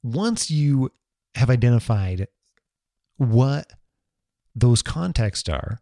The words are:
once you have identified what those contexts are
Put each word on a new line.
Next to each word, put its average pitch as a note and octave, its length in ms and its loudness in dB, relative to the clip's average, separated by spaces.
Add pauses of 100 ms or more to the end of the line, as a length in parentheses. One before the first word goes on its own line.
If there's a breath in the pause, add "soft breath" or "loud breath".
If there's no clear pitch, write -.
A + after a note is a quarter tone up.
once G3 480 -4
you C#3+ 420 0 (420)
have A#2+ 160 0
identified G#2+ 800 0 (880)
what C3+ 540 2 (800)
those A#2+ 260 4
contexts B2 720 -4
are D#2+ 320 -6